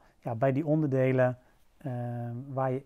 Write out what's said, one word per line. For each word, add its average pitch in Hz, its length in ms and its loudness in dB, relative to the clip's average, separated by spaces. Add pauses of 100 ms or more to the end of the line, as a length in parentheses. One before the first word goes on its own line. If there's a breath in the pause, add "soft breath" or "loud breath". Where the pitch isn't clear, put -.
(200 soft breath)
ja, 120 160 -6
bij 135 160 2
die 143 140 0
onderdelen, 131 720 2 (400 soft breath)
eh, 135 140 -8 (560)
waar 131 240 -2
je 131 140 -6